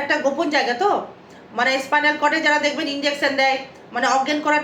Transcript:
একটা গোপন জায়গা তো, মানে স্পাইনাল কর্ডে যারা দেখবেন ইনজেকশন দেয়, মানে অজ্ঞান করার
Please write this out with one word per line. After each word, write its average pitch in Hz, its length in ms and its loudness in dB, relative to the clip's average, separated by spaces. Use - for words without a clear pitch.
একটা 294 120 0
গোপন 294 300 0
জায়গা 254 180 0
তো, 403 60 4
মানে 247 140 2
স্পাইনাল 294 360 2
কর্ডে 302 240 2
যারা 294 200 2
দেখবেন 294 300 -2
ইনজেকশন 285 460 -2
দেয়, 269 160 2
মানে 240 120 -2
অজ্ঞান 294 300 0
করার 302 180 2